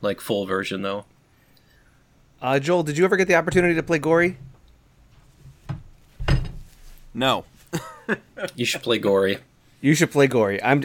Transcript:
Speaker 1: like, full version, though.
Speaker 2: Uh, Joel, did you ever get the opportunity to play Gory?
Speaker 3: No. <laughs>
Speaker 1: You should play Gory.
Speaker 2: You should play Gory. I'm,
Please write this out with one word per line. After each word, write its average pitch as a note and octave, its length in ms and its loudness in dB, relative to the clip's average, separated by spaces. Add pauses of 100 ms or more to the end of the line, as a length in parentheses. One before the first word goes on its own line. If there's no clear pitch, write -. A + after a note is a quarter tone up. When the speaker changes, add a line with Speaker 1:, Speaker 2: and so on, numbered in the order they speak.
Speaker 1:
like, G2+ 200 -4
full G2+ 260 -4
version, F#2+ 360 -4
though. G2 220 -6 (1400)
Speaker 2:
Uh, C3 160 0
Joel, E3 240 0
did D3+ 160 -4
you F3 60 4
ever F#3+ 120 2
get F#3 120 0
the F#3+ 60 4
opportunity E3+ 400 2
to D#3+ 80 0
play E3 160 0
Gory? E3+ 400 0 (2750)
Speaker 3:
No. A#2+ 300 -2 (280)
<laughs> - 440 -8 (400)
Speaker 1:
You B2 80 -4
should - 180 -4
play A#2 160 0
Gory. G2 400 2 (420)
Speaker 2:
You C#3+ 140 4
should D#3 160 2
play C#3+ 160 4
Gory. G#2+ 360 2
I'm, C3+ 220 2